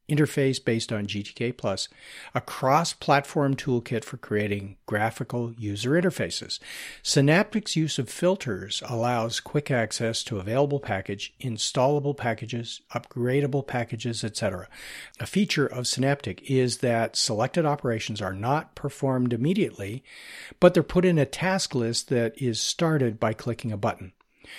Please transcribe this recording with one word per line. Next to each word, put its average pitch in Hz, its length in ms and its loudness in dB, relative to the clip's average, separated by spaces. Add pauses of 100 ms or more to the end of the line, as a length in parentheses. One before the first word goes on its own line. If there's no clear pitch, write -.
(120)
interface 139 520 2
based 113 280 0
on 104 160 -2
G 101 160 -4
T - 80 -16
K 120 220 -4
plus, - 340 -4 (480)
a 123 60 -2
cross-platform 139 1120 2
toolkit 120 480 0
for - 140 -12
creating 101 580 -2 (100)
graphical 117 680 -2
user 107 380 -2
interfaces. 160 680 0 (420)
Synaptic's 165 760 4
use 160 200 0
of 127 120 -2
filters 117 800 -2
allows 117 520 0
quick - 320 -2
access 113 520 0
to 104 160 -6
available 135 420 0
package, 101 580 -6
installable 135 800 0
packages, 117 640 -6 (120)
upgradable 131 720 0
packages, 117 580 -4
et 110 120 -4
cetera. 92 320 -4 (520)
A 107 60 -8
feature 170 400 2
of 123 220 -2
Synaptic 131 640 -2
is 127 300 2
that 117 360 2
selected 127 500 0
operations 117 560 -2
are 95 120 -4
not 127 420 -2
performed 131 560 0
immediately, 123 720 -2 (560)
but 175 140 10
they're 160 100 6
put 180 220 2
in 175 120 6
a 139 80 6
task - 480 -2
list 117 360 -2
that 120 320 2
is 120 180 0
started 135 600 2
by 113 140 2
clicking 113 380 -4
a 104 60 -2
button. 101 340 -2 (480)